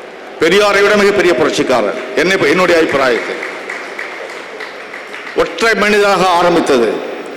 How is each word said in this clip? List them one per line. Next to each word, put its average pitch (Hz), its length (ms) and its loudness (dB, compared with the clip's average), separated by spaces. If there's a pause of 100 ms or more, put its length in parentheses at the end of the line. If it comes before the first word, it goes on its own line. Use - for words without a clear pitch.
(400)
பெரியாரை 202 420 2
விட 208 140 4
மிகப்பெரிய 196 380 4
புரட்சிக்காரன். 131 640 0 (180)
என்னை, 175 200 0 (120)
என்னுடைய 175 320 4
அபிப்பிராயத்தை 131 540 0 (2000)
ஒற்றை 214 380 0
மனிதராக 202 520 4
ஆரம்பித்தது. 165 840 2 (280)